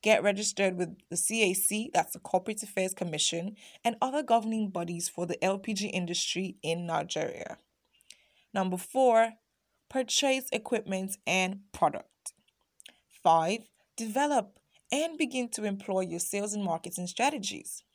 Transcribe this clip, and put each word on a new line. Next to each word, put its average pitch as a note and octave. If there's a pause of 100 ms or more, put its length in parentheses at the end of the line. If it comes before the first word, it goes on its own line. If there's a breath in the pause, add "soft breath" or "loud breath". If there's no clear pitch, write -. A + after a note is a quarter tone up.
Get G#3+
registered G3
with E3+ (120)
the E3+
C A3
A F#3
C, G#3+
that's E3+
the -
Corporate G#3
Affairs F#3+
Commission, E3+ (300 loud breath)
and A#3
other C4
governing A3
bodies F3
for F3
the E3+
L F#3+
P G3+
G G3+
industry F3
in E3+
Nigeria. E3 (960 soft breath)
Number F#3
four, A3+ (540)
purchase C4
equipment G3 (100)
and F#3 (100)
product. - (880 loud breath)
Five, E3 (260)
develop A#3 (320 soft breath)
and D#4
begin B3+
to G#3+
employ G3
your E3+
sales G3+
and G#3
marketing E3+
strategies. A3+ (120)